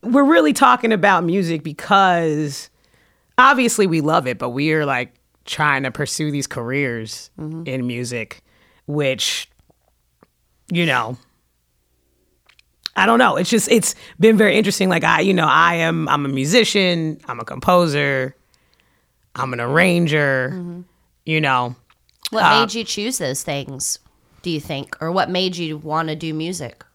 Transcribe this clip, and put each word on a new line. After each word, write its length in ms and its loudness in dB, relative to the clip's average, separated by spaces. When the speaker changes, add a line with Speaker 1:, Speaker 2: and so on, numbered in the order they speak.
Speaker 1:
we're 220 4
really 260 6
talking 400 4
about 320 2
music 400 0
because 1040 0
obviously 500 4
we 140 0
love 260 0
it, 100 -4
but 120 -6
we 240 -2
are, 120 0
like, 280 -4
trying 380 0
to 80 -4
pursue 380 -4
these 180 -4
careers 800 -6
Speaker 2:
Mm-hmm. 260 -10
Speaker 1:
in 220 -6
music, 540 -8
which, 600 -4
you 120 0
know, 300 -2
I 100 2
don't 140 4
know. 180 2
It's 120 -2
just, 220 2
it's 240 2
been 180 6
very 200 4
interesting. 320 0
Like, 140 0
I, 180 4
you 120 2
know, 140 2
I 280 4
am, 340 -2
I'm 160 0
a 40 -4
musician, 1000 0
I'm 120 -10
a 60 -10
composer, 880 0
I'm 180 -4
an 80 -6
arranger, 920 0
Speaker 2:
Mm-hmm. 280 -12
Speaker 1:
you 160 -2
know. 340 0
Speaker 2:
What 120 0
Speaker 1:
Uh, 180 6
Speaker 2:
made 120 -2
you 100 -6
choose 340 -6
those 260 -6
things, 560 -8
do 80 -8
you 100 -4
think? 420 -10
Or 100 -4
what 180 0
made 260 -2
you 220 -8
wanna 380 -4
do 180 -8
music? 500 -8